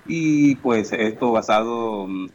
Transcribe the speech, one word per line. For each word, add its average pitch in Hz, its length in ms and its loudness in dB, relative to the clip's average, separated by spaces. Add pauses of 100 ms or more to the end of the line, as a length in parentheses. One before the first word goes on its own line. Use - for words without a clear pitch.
Y 151 500 2
pues 113 360 0
esto 110 400 0
basado, 110 720 0 (280)